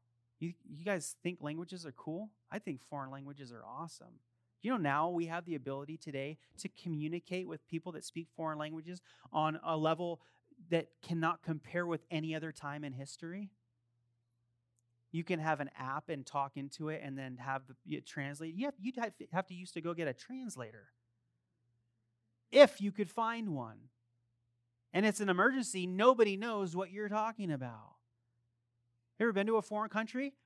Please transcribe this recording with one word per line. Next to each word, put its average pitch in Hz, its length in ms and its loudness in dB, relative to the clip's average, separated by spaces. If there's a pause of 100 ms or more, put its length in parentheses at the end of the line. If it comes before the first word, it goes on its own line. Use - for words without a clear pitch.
(400)
You, 170 120 -4 (160)
you 151 160 -12
guys 190 380 -2
think 175 200 -4
languages 165 440 -8
are 135 60 -12
cool? 180 380 -8 (200)
I 190 80 -6
think 151 240 -6
foreign 139 280 -8
languages 139 400 -12
are 117 140 -14
awesome. 120 560 -12 (400)
You 220 100 -2
know, 262 60 2
now 151 320 4
we 170 180 0
have 170 200 -4
the 170 80 -4
ability 139 420 -6
today 143 420 -6 (200)
to - 100 -8
communicate 170 800 -4
with 160 180 -10
people 165 260 -6
that 151 120 -10
speak 165 320 -10
foreign 156 220 -2
languages 160 420 -8 (320)
on 156 320 2
a 160 120 2
level 160 440 2 (480)
that 170 220 2 (120)
cannot 165 400 2
compare 170 440 -2
with 165 240 -2
any 160 240 -2
other 156 180 -4
time 147 320 -8
in 139 80 -6
history. 170 580 -10 (1600)
You 165 140 -2
can 170 160 0
have 156 200 2
an 139 160 -6
app 135 340 -4
and 139 160 -6
talk 139 300 -2
into 143 340 -6
it 156 120 -4
and 135 160 -6
then 131 200 -8
have 135 280 -4
the, 135 300 -8
it - 100 -8
translate. 147 480 -8
You 240 120 -4
have, 277 120 -4
you'd 240 180 -6
have, 226 180 -4 (180)
have 185 140 0
to 185 80 -14
used 180 200 -12
to 170 60 -6
go 170 140 -2
get 165 140 -2
a 127 60 -2
translator 127 800 -12 (1600)
if 269 300 12
you 202 100 2
could 196 180 0
find 226 460 0
one. 113 320 -8 (1040)
And 190 120 4
it's 214 160 4
an 202 80 2
emergency, 190 580 4
nobody 208 500 8
knows 202 380 -2
what 185 160 -2
you're 202 180 -4
talking 214 440 0
about. 117 440 -6 (1200)
Ever 226 120 4
been 196 160 2
to 226 80 4
a 214 60 4
foreign 208 280 -2
country 254 440 -4 (120)